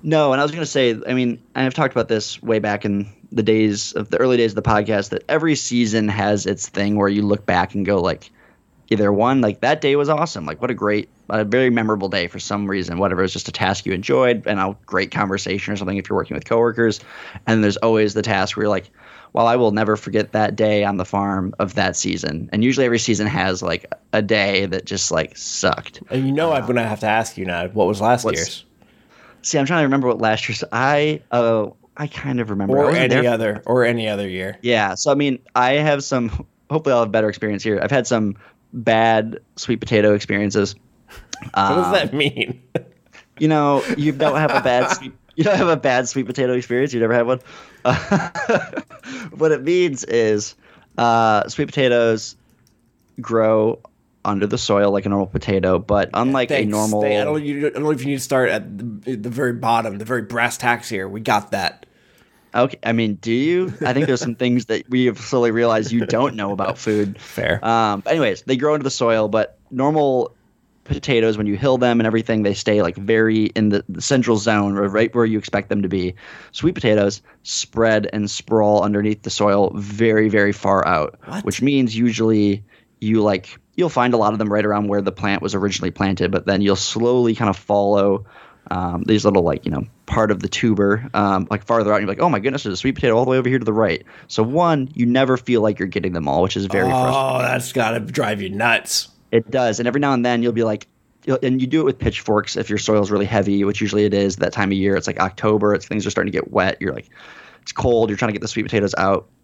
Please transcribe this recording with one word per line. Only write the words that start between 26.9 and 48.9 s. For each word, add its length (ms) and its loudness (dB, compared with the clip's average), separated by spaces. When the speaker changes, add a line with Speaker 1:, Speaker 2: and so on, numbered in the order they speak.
Speaker 2:
to 80 -4
ask 300 -2
you 80 -6
now, 220 -4
what 200 0
was 140 -2
last 200 2
Speaker 1:
what's 140 -2
Speaker 2:
year's? 280 -6
Speaker 1:
See, 180 -2
I'm 80 2
trying 140 2
to 40 4
remember 240 2
what 120 0
last 280 0
year's, 140 -6
I, 480 0
oh, 420 0
I 100 -6
kind 340 -6
of 100 -4
remember. 280 0
I 20 4
Speaker 2:
Or 60 4
Speaker 1:
wasn't 260 2
Speaker 2:
any 100 4
Speaker 1:
there. 100 2
Speaker 2:
other, 340 -2
or 180 2
any 240 0
other 200 -4
year. 340 -6
Speaker 1:
Yeah. 320 0
So, 160 -2
I 40 4
mean, 240 0
I 180 4
have 320 2
some, 420 -4
hopefully 240 0
I'll 60 4
have 120 0
better 160 2
experience 340 -4
here. 200 0
I've 80 -2
had 160 2
some 300 -2
bad 680 2
sweet 240 -4
potato 340 4
experiences. 640 -2
Speaker 2:
<laughs> 40 -20
What 140 2
does 180 0
Speaker 1:
Um, 60 0
Speaker 2:
that 220 0
mean? 480 -2
<laughs> 380 -20
Speaker 1:
you 100 2
know, 360 2
you 140 0
don't 260 0
have 120 2
a 120 2
bad 260 2
Speaker 2:
<laughs> 80 0
Speaker 1:
sweet, 160 -14
you 80 2
don't 140 4
have 100 2
a 80 4
bad 320 0
sweet 180 -4
potato 280 -2
experience. 400 -2
You 60 -2
never 140 2
had 120 4
one. 180 0
<laughs> 400 -20
Uh, 840 0